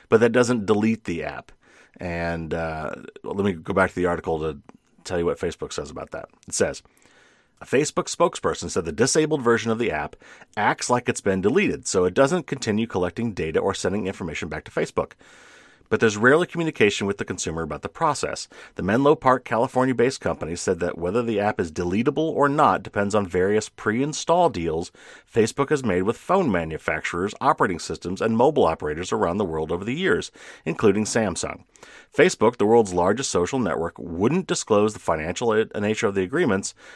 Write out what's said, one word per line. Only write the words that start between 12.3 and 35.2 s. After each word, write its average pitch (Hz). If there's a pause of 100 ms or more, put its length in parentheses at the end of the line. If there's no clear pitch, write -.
continue 113
collecting 98
data 80
or 95
sending 98
information 87
back 76
to -
Facebook. - (800)
But 107
there's 107
rarely 139
communication 135
with 98
the 110
consumer 85
about 76
the -
process. 139 (280)
The -
Menlo 123
Park, 131
California-based 127
company 82
said 87
that 90
whether 90
the 113
app 104
is 85
deletable 120
or 139
not 139
depends 101
on 104
various 95
pre-install 151
deals 82 (400)
Facebook 117
has 143
made 92
with 113
phone 180
manufacturers, 85
operating 123
systems, 90
and 113
mobile 127
operators 80
around 101
the 107
world 80
over 90
the 117
years, 147 (340)
including 107
Samsung. 101 (480)
Facebook, 139
the 104
world's 110
largest 98
social 92
network, 82
wouldn't 95
disclose 104
the -
financial 87